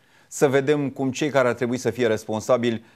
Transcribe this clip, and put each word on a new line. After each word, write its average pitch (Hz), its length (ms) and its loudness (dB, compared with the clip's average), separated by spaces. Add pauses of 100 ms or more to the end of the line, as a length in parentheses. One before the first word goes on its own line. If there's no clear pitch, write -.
(260)
Să - 220 2
vedem 139 420 2
cum 131 200 -4
cei 143 200 -2
care 127 180 2
ar 120 60 0
trebui 123 240 -4
să 120 120 -2
fie 117 160 0
responsabili 110 800 -2 (120)